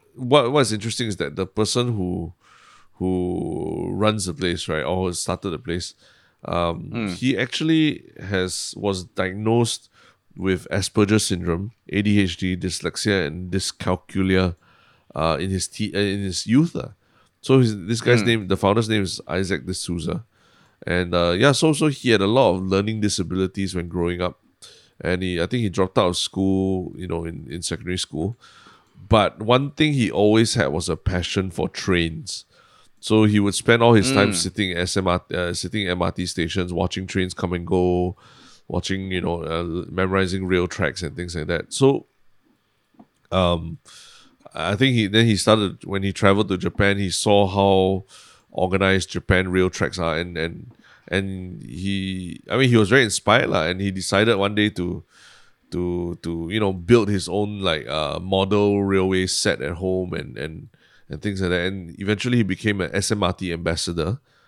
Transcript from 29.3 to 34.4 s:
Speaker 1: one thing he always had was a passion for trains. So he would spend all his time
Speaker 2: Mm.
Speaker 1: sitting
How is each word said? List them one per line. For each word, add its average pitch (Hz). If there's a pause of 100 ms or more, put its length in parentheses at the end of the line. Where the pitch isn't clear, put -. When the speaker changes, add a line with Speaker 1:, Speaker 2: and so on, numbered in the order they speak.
Speaker 1:
one 131
thing 151
he 120
always 107
had 78
was 80
a 82
passion 92
for -
trains. 82 (560)
So 110
he 104
would 101
spend 117
all 117
his 98
time 101
Speaker 2:
Mm. 98
Speaker 1:
sitting 90